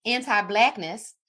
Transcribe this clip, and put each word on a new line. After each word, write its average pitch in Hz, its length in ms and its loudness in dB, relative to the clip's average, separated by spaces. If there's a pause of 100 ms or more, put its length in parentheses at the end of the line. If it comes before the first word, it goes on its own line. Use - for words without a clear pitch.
anti-Blackness 220 1080 0 (140)